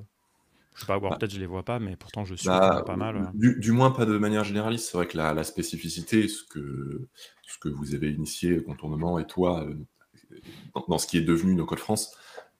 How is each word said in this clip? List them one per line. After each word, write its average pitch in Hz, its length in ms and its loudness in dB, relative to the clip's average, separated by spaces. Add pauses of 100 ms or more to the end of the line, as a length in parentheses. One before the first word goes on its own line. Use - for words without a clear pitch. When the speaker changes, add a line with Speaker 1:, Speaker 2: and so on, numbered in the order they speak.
(760)
Speaker 1:
je - 60 -16
sais - 60 -14
pas, 98 80 0
ou 101 60 0
alors 98 100 0
Speaker 2:
Bah, - 80 0
Speaker 1:
peut-être 104 160 -4
je 98 40 -8
les 95 60 -6
vois 92 180 -6
pas, 120 160 -4
mais 98 160 -6
pourtant - 300 -10
je 92 100 -10
suis 90 120 -6
Speaker 2:
bah, 92 120 6 (120)
Speaker 1:
quand - 60 4
même - 80 -2
pas 92 120 -6
mal, 107 200 -2
euh. 98 180 -2
Speaker 2:
du, 120 260 4
du 107 100 2
moins 127 200 8
pas 127 160 2
de 107 100 4
manière 104 280 2
généraliste. 107 460 -2
C'est - 60 -4
vrai 87 100 2
que - 120 -6
la, 78 160 0
la 78 100 -2
spécificité, 85 840 -2
ce - 160 -8
que, 69 640 -10 (360)
ce - 160 -18
que - 100 -8
vous 71 260 -6
avez 73 160 -2
initié, 80 520 0
Contournement 78 560 -4
et 80 80 -4
toi, 90 380 0
euh, 73 100 -8 (1000)
dans, - 140 -8
dans 80 100 2
ce - 80 -4
qui 87 120 2
est 82 40 4
devenu 82 320 4
No 82 120 2
Code - 140 -4
France, - 360 -4 (440)